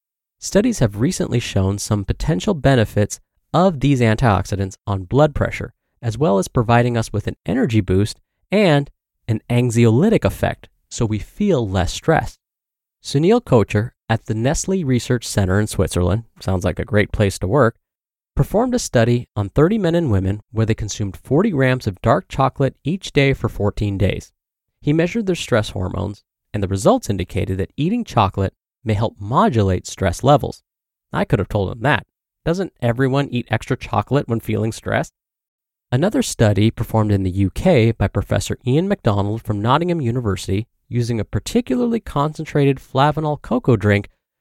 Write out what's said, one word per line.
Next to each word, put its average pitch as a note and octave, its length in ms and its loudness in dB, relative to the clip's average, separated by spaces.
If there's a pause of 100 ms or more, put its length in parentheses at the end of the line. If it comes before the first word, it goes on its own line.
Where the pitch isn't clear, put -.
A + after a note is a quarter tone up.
(380)
Studies A3 400 0
have G2+ 220 0
recently C#3 400 0
shown G2 400 0
some G2+ 260 -2
potential F#3 480 -2
benefits A#2+ 640 0 (320)
of E3 280 2
these C3+ 200 2
antioxidants G2 760 2 (100)
on G2 200 -4
blood C#3+ 280 2
pressure, - 400 -4 (300)
as A2+ 160 -4
well F#3+ 180 2
as F#3 100 0
providing A#2+ 480 2
us A2+ 160 -4
with G#2+ 140 -4
an - 100 -8 (120)
energy E3 340 0
boost F#2+ 380 0 (320)
and E3 400 2 (380)
an A2 200 -2
anxiolytic A#2 760 4
effect, - 460 -2 (200)
so - 160 -4
we G#2 140 -2
feel D#3+ 480 -2
less F#2 240 -2
stress. - 460 -2 (640)
Sunil F#3 380 2
Kochhar G#2+ 500 2 (160)
at - 200 -2
the A2+ 60 -4
Nestle D3+ 520 -2
Research B2 420 0
Center F#2+ 320 2
in G#2+ 80 0
Switzerland, F2+ 560 0 (160)
sounds F#2 240 -2
like F2+ 160 -2
a - 60 -4
great G#2 260 0
place G2+ 280 0
to F#2 80 -4
work, A2+ 280 2 (640)
performed A#3+ 380 0
a A#3 40 0
study A#2+ 560 0
on G2+ 140 -4
thirty F3+ 280 2
men E3+ 180 0
and E3 160 0
women G2 300 0 (100)
where A2 140 0
they A2 100 0
consumed G2+ 420 -6
forty F#3+ 320 0
grams C3 380 0
of F#2+ 140 -6
dark C3+ 280 0
chocolate C3+ 540 -2
each F#3 280 -6
day C#3 220 2
for A2+ 160 -2
fourteen G2+ 480 -2
days. - 340 -2 (480)
He D3 140 0
measured F3+ 320 0
their F3+ 100 0
stress - 360 -2
hormones, F#2 520 -6 (300)
and G#2 80 -4
the F#2+ 60 -2
results A#2+ 420 2
indicated F#2 480 -4
that F#2 180 -6
eating G3+ 300 -2
chocolate G2 480 0 (300)
may A2 100 0
help G#2+ 260 -2
modulate A2+ 680 0
stress - 360 -4
levels. - 400 2 (480)
I F3+ 140 -2
could A2+ 140 0
have F#2 100 -4
told G2 220 -2
him A2+ 100 -12
that. C3+ 240 0 (400)
Doesn't F3 340 -4
everyone C3 500 0
eat - 200 -4
extra A2 260 -2
chocolate - 540 -2
when A2+ 100 0
feeling G#2+ 320 -4
stressed? G#2+ 420 -4 (760)
Another G3 300 0
study G#2+ 480 2
performed A2 420 -2
in G2 120 2
the F#2 80 -2
U G2 180 0
K A#2 420 2
by G2+ 160 -2
Professor G2+ 500 -4 (100)
Ian D#3 200 0
MacDonald G#2 540 -2
from G2+ 200 -6
Nottingham E3 380 0
University A2+ 680 -2 (200)
using A#2 320 -2
a G2 60 -4
particularly A#3+ 760 -2
concentrated D3 800 -2
flavanol D3 640 -2
cocoa G#3+ 340 0
drink G2+ 340 2 (320)